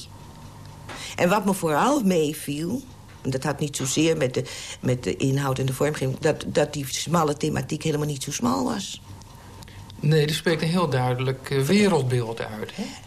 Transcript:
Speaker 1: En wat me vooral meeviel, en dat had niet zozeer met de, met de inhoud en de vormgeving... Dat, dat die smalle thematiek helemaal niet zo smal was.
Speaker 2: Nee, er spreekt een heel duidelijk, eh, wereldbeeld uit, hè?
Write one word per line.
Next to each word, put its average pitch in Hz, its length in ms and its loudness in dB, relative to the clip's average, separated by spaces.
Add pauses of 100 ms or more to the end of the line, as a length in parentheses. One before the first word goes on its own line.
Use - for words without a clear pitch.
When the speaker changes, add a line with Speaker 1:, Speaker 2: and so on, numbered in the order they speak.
(1160)
Speaker 1:
En 175 140 4
wat 202 160 4
me 196 80 4
vooral 190 500 4
meeviel, 165 800 2 (400)
en 135 80 -2
dat 131 140 -2
had 143 160 -2
niet 147 160 -4
zozeer 156 420 2
met 127 160 0
de, 127 100 0 (360)
met 127 240 0
de 92 120 0
inhoud 135 440 0
en 135 60 0
de 131 80 0
vormgeving... 143 460 0
Dat, 156 280 2
dat 151 260 2
die 143 160 -4
smalle 151 480 0
thematiek 147 460 -2
helemaal 151 240 0
niet 139 160 -4
zo 143 80 -6
smal 240 320 0
was. - 380 -4 (960)
Speaker 2:
Nee, 151 280 4
er 151 60 -2
spreekt - 280 0
een 170 60 0
heel 170 220 4
duidelijk, 131 600 0
eh, 139 120 2
wereldbeeld 135 800 4
uit, 107 340 -8
hè? 202 80 -6 (220)